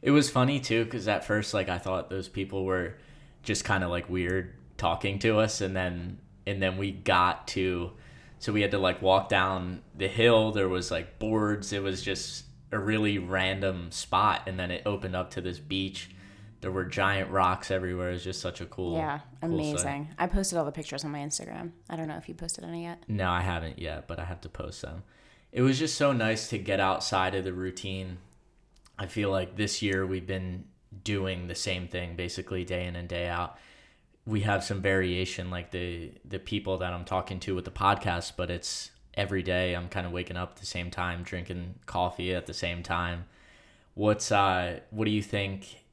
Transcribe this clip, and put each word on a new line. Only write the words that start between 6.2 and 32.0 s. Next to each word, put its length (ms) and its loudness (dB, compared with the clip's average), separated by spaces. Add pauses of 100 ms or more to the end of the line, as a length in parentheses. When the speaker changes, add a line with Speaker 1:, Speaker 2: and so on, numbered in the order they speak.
Speaker 1:
and 160 -2
then 140 2
we 160 -2
got 640 4
to, 360 0 (460)
so 140 -4
we 80 4
had 120 4
to, 60 2
like, 220 4
walk 300 6
down 500 2 (160)
the 120 0
hill. 440 6
There 160 4
was, 220 0
like, 280 -4
boards. 540 2
It 100 0
was 200 -2
just 420 -4 (260)
a 80 0
really 380 2
random 760 0
spot, 540 4
and 140 -4
then 100 -2
it 140 -4
opened 320 -2
up 140 -2
to 100 -6
this 180 -4
beach. 520 -4 (500)
There 100 -4
were 140 0
giant 460 2
rocks 400 4
everywhere. 400 0
It 20 -2
was 120 -6
just 180 -6
such 180 -6
a 60 -8
cool, 320 -2
Speaker 2:
Yeah, 220 -2 (200)
Speaker 1:
cool 180 0
sight. 120 0
Speaker 2:
amazing. 380 -2 (100)
I 80 2
posted 320 2
all 80 2
the 40 -2
pictures 360 -8
on 60 -4
my 80 -6
Instagram. 500 -6 (180)
I 80 -8
don't 120 -6
know 100 -8
if 100 -14
you 60 -10
posted 300 -8
any 180 -8
yet. 260 -10
Speaker 1:
No, 220 2
I 100 2
haven't 380 -2
yet, 280 -8
but 120 -8
I 80 -6
have 160 -8
to 80 -12
post 320 -10
them. 200 -10 (480)
It 120 2
was 160 4
just 180 0
so 160 4
nice 380 2
to 80 -2
get 200 0
outside 560 2
of 100 0
the 100 -4
routine. 640 -6 (800)
I 100 -6
feel 260 0
like 240 -2
this 260 -2
year 240 2
we've 180 -2
been 420 -4 (360)
doing 460 -2
the 80 -6
same 320 -2
thing 260 -4